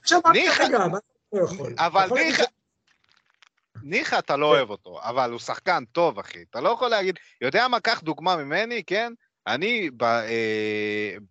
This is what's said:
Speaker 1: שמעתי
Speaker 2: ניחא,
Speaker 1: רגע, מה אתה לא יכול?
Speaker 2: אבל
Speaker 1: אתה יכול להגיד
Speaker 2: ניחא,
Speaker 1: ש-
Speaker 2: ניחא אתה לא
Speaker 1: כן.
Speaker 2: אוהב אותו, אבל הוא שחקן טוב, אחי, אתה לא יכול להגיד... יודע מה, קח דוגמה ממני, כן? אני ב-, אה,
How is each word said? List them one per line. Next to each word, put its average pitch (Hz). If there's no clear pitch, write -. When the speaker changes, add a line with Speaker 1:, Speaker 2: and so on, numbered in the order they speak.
Speaker 1:
שמעתי 330
Speaker 2:
ניחא, 320
Speaker 1:
רגע, 262
מה 190
אתה -
לא 190
יכול? 143
Speaker 2:
אבל 165
Speaker 1:
אתה 190
יכול 247
להגיד 320
Speaker 2:
ניחא, 302
Speaker 1:
ש- -
Speaker 2:
ניחא 202
אתה 156
לא 147
Speaker 1:
כן. 151
Speaker 2:
אוהב 131
אותו, 90
אבל 120
הוא 117
שחקן 147
טוב, 160
אחי, -
אתה 113
לא 156
יכול 233
להגיד... 196
יודע 196
מה, 240
קח 226
דוגמה 160
ממני, 190
כן? 226
אני 190
ב-, 120
אה, 107